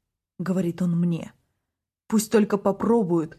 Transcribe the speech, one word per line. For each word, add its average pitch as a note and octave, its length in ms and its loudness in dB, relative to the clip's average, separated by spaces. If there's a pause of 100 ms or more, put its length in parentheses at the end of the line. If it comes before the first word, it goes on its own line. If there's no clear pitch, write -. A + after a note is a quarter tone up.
(380)
говорит F3 420 -2
он F3 160 0
мне. E3+ 360 -2 (760)
«Пусть G#3+ 240 0
только G#3+ 260 2
попробуют G3 800 0